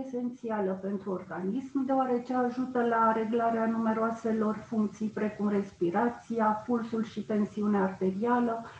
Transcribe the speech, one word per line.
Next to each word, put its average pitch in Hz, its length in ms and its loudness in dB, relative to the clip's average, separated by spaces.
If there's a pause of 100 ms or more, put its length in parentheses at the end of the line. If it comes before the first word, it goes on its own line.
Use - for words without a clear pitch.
esențială 240 640 -2
pentru 196 380 -4
organism, 190 720 -4
deoarece 254 500 0
ajută 247 480 0
la 226 300 4
reglarea 226 540 2
numeroaselor 220 920 0
funcții, 214 520 -2
precum 208 400 -2
respirația, 208 1000 0
pulsul 220 580 0
și 208 200 -8
tensiunea 208 580 2
arterială, 226 840 0 (160)